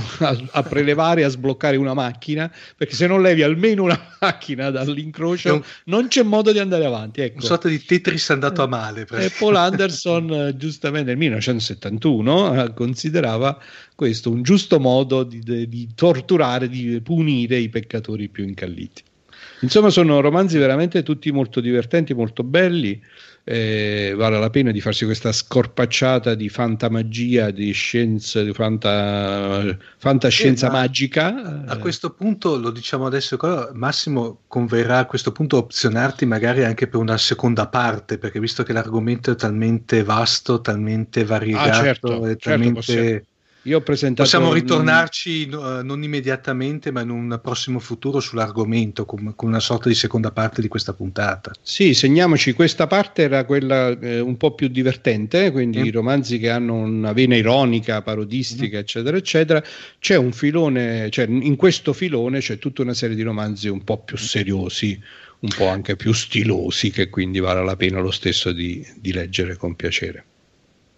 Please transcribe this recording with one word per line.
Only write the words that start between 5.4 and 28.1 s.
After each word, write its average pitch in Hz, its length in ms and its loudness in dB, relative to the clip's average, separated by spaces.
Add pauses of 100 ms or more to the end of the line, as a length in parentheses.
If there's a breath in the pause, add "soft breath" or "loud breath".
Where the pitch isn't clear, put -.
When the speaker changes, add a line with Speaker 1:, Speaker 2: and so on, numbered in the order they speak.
Speaker 2:
È 151 40 4
un, 151 100 2 (240 loud breath)
Speaker 1:
non 220 220 2
c'è 262 140 0
modo 214 300 4
di 208 60 2
andare 185 260 0
avanti, 113 380 -4
ecco. 117 160 -6
Speaker 2:
una 120 80 -6
sorta 170 220 0
di 156 160 0
Tetris 175 460 0
andato 143 320 0
a 131 40 2
male, 113 340 -6
Speaker 1:
Eh, 107 60 -10
Speaker 2:
praticamente. 185 280 -2
Speaker 1:
e - 40 -12
Paul 214 180 4
Anderson, 175 760 0
eh, 143 240 -2
giustamente 147 520 -4
nel 123 100 -2
millenovecentosettantuno, 120 1500 0
eh, 113 100 -6
considerava 131 840 -2 (360 loud breath)
questo 117 360 -2
un 117 120 -2
giusto 175 360 4
modo 131 440 2
di, 117 180 -8
de-, 117 280 -6
di 117 260 -10
torturare, 131 760 2
di 120 340 -4
punire 131 540 0
i 117 120 0
peccatori 110 600 -6
più - 160 -8
incalliti. 92 580 -10 (580 loud breath)
Insomma, 214 280 6
sono 160 320 6
romanzi 165 380 4
veramente 151 440 2
tutti 151 300 -2
molto 135 280 0
divertenti, 123 520 0
molto 117 300 -2
belli. 135 580 0 (460 loud breath)
Eh, 107 720 -2
vale 110 220 2
la 110 120 2
pena 131 200 2
di 104 100 -2
farsi 107 240 -2
questa 110 280 0
scorpacciata 123 1040 0
di 110 140 -4
fantamagia, 113 1040 0
di 101 220 -2
scienza, 110 720 -2